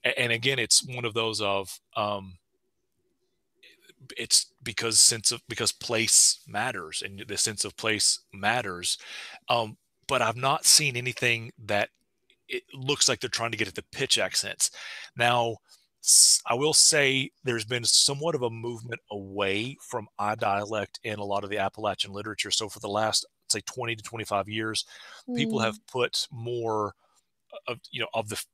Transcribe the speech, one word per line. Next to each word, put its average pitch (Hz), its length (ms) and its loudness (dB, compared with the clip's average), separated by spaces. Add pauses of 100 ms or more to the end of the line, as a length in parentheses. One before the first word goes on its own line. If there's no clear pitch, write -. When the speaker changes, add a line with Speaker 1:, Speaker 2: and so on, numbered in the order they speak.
Speaker 1:
A-, 127 160 0
and 120 140 2
again, 131 260 0
it's - 240 2
one 123 220 -8
of 113 80 -2
those 110 300 -2
of, 98 360 -2 (160)
um, 101 440 -4 (1800)
it's - 360 0 (100)
because 113 360 -2
sense - 320 4
of, 120 160 -6
because 113 260 0
place - 760 4
matters 104 560 -6
and 98 180 -10
the 101 160 -8
sense 107 300 -2
of 95 100 -10
place 107 440 2 (120)
matters. 101 640 -2 (540)
Um, 113 260 0 (300)
but 131 160 2
I've 113 140 0
not 135 280 0
seen 143 320 6
anything 120 640 0
that 104 320 2 (580)
it - 140 -6 (100)
looks 135 360 0
like 123 120 0
they're 127 80 -6
trying 113 220 -4
to 113 80 -6
get 107 100 0
at 92 60 -14
the - 80 -8
pitch - 360 -2
accents. - 520 -2 (460)
Now, 117 420 2 (440)
s-, - 440 8
I 117 80 2
will 147 200 2
say 135 560 4 (120)
there's 120 220 -2
been 120 200 -4
somewhat 143 500 2
of 127 80 0
a 120 80 0
movement 117 600 -10
away 101 720 -2
from 110 260 -8 (100)
I 104 160 0
dialect 104 680 -2
in 107 160 -6
a 101 60 -6
lot 101 200 -2
of 98 60 -8
the 104 80 -2
Appalachian 98 540 -2
literature. 101 380 -6
So 107 180 0
for 110 120 -12
the 107 80 -6
last, 107 380 2 (220)
say, 107 140 0
twenty 117 340 -6
to 107 60 -18
twenty-five 104 460 -2
years, 110 360 -4 (500)
people 233 240 0
Speaker 2:
Mm. 113 60 2
Speaker 1:
have 107 220 -4
put - 440 -2
more 113 640 -4 (720)
of, 123 120 -8 (120)
you 120 100 -6
know, 113 140 -2
of 113 140 -2
the 104 140 -8 (120)